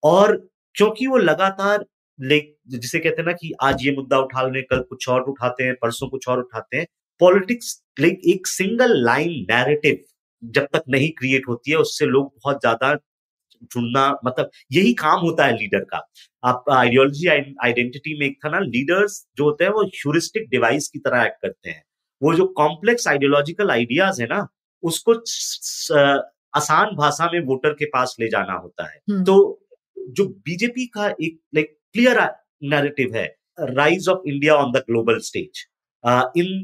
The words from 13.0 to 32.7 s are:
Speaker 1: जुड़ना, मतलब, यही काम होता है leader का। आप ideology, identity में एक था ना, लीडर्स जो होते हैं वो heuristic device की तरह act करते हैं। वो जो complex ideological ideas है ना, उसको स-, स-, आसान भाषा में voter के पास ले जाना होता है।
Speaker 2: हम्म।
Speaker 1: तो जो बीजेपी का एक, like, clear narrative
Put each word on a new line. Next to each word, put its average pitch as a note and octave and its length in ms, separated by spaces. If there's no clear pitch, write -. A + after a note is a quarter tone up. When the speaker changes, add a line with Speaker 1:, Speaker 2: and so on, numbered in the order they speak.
Speaker 1:
जुड़ना, C3+ 640
मतलब, B2 260
यही G3 200
काम E3 280
होता D#3+ 260
है A#2 100
leader G2+ 280
का। - 260
आप B2 260
ideology, C3+ 560
identity B2 560
में C#3+ 60
एक C#3 180
था D#3 40
ना, D#3+ 100
लीडर्स F3 800
जो C#3 80
होते D3 200
हैं F#3+ 60
वो G#3+ 140
heuristic F#3+ 640
device B2 400
की - 100
तरह B2 240
act A2 200
करते F#2 280
हैं। - 140
वो D#3+ 120
जो F#3 120
complex F#3 600
ideological C#3+ 640
ideas B2+ 500
है A#2 60
ना, E3 220
उसको F3 320
स-, - 480
स-, C#3+ 600
आसान D#3+ 400
भाषा D3 360
में F3 80
voter C3 300
के D3 140
पास B2+ 360
ले A2+ 80
जाना G2 240
होता F2 380
है। - 100
Speaker 2:
हम्म। F#3+ 140
Speaker 1:
तो G3 420
जो G3 280
बीजेपी A#3+ 600
का G#3 360
एक, D#3+ 180
like, A3+ 240
clear A#3+ 280
narrative C#3+ 520